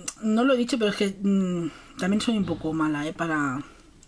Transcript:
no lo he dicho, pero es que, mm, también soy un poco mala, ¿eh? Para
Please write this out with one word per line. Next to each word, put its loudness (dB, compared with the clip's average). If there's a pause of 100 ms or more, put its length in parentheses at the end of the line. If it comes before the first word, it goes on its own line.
(220)
no 4
lo 4
he 4
dicho, 0
pero 2
es -4
que, 0
mm, 2 (280)
también 2
soy 0
un 2
poco -4
mala, 0
¿eh? -6
Para -2 (460)